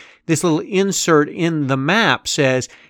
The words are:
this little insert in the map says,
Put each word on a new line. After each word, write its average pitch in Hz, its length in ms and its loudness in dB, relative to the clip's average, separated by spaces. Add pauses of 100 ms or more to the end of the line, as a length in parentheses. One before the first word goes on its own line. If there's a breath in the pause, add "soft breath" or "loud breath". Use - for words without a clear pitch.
(260 loud breath)
this 160 180 0
little 160 160 2
insert 175 720 0
in 160 380 -2
the 131 100 0
map 156 500 0
says, 131 400 0 (220 soft breath)